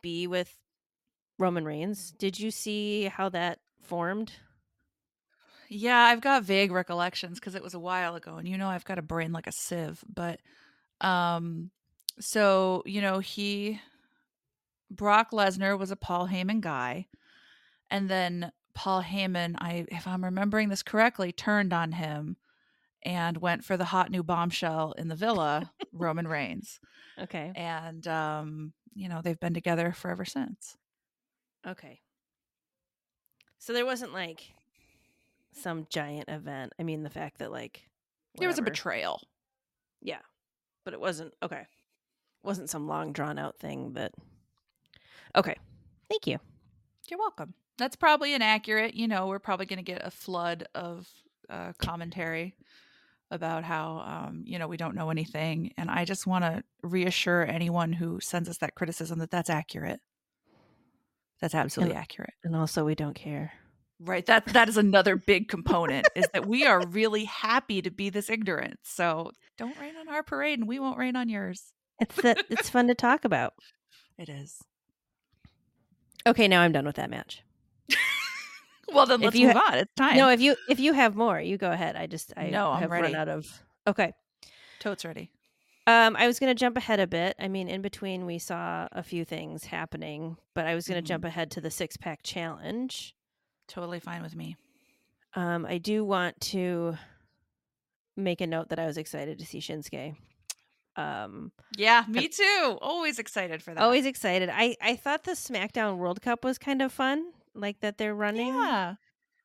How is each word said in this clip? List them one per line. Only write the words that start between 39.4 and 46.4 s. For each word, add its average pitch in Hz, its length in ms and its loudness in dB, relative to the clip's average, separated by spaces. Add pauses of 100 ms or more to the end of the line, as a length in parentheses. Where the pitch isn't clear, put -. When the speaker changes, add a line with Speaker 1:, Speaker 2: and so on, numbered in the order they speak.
Speaker 1:
Yeah. - 200 -10 (640)
But 185 80 -12
it - 60 -12
wasn't, 165 420 -6
okay. 165 240 -10 (800)
Wasn't 180 260 -6
some 151 180 -6
long 156 260 -4
drawn 147 260 -4
out 147 180 -8
thing 135 360 -10
that, 127 200 -8 (1200)
okay. 190 200 2 (540)
Thank 427 180 -4
you. - 100 -2 (720)